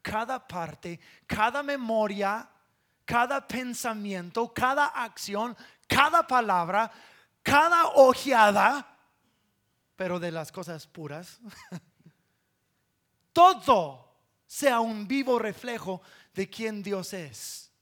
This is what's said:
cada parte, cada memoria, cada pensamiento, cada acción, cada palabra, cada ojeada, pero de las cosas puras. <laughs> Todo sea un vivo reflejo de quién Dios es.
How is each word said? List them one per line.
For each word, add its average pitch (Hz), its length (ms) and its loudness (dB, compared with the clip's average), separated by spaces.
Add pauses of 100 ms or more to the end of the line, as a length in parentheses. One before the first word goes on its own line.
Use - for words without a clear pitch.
cada 226 460 -8
parte, 170 520 -12 (280)
cada 240 360 -2
memoria, 220 840 -2 (560)
cada 254 420 -2
pensamiento, 226 1080 -6
cada 277 320 0
acción, 226 720 -8 (320)
cada 311 380 4
palabra, 202 640 0 (520)
cada 330 460 4
ojeada, 247 1080 4 (1000)
pero 180 240 -4
de 170 100 -6
las 160 220 -10
cosas 165 340 -12
puras. 156 540 -14 (300)
<laughs> - 1600 -20
Todo 226 800 4 (320)
sea 254 340 0
un 220 260 -6
vivo 254 320 -2
reflejo 214 640 -8 (320)
de 190 160 -8
quién 214 340 -8
Dios 190 300 -8
es. - 680 -14